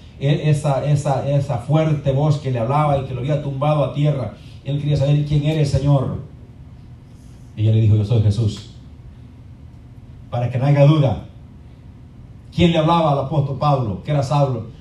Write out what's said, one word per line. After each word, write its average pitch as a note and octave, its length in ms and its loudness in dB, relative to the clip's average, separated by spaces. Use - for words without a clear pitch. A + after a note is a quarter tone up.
e-, D3 300 0
esa, C#3+ 360 0
esa, C#3 440 0
esa C#3 280 0
fuerte D#3 540 0
voz C#3+ 280 2
que C3+ 120 -4
le A#2+ 80 -2
hablaba C#3+ 400 0
y - 60 -6
que C3 80 -10
lo A#2+ 80 -8
había D3 220 -2
tumbado C#3+ 400 0
a B2+ 100 -4
tierra. C#3 400 -2
Él C#3+ 160 -4
quería D3 180 0
saber: D3 280 2
"¿Quién D3 200 0
eres, D3+ 240 0
Señor?". C#3 500 0
Y G#2+ 100 2
él A2 80 4
le A2+ 60 4
dijo: G#2+ 140 6
"Yo G#2 100 2
soy A2 180 2
Jesús". G#2+ 460 0
Para A#2+ 200 -2
que B2 80 -4
no B2 80 0
haya C#3+ 200 6
duda, D3 400 4
¿quién E3+ 160 6
le D#3+ 60 2
hablaba D#3+ 340 4
al C#3 80 0
apóstol C#3 400 -2
Pablo, A#2+ 440 0
que - 80 -6
era C#3+ 120 2
Saulo? B2+ 440 0